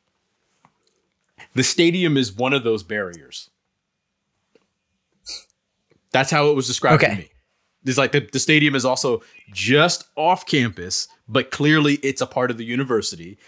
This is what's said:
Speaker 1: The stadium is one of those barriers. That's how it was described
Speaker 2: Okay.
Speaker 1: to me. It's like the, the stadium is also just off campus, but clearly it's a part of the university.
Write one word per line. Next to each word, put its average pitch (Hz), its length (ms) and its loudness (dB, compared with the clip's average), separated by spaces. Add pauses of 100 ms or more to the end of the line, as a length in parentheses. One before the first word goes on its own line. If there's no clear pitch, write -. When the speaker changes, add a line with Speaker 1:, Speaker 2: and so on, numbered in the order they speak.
(1500)
Speaker 1:
The 123 80 0
stadium 170 560 2
is 117 160 -2
one 127 200 -2
of 135 100 0
those 113 180 0
barriers. 90 680 -10 (2500)
That's 131 200 0
how 147 180 2
it 147 60 4
was 131 100 -2
described 127 380 2
Speaker 2:
Okay. 147 100 2
Speaker 1:
to 95 80 -6
me. - 80 -18 (560)
It's 131 140 -2
like 131 140 0
the, 147 80 2
the 127 180 -6
stadium 151 340 4
is 131 100 0
also 127 380 0 (300)
just 131 540 2 (100)
off 170 320 0
campus, 104 600 -4 (200)
but 117 240 -2
clearly 147 500 2
it's 135 200 -4
a 123 40 -2
part 127 240 -2
of 117 80 -6
the 117 80 -10
university. 110 720 -4 (100)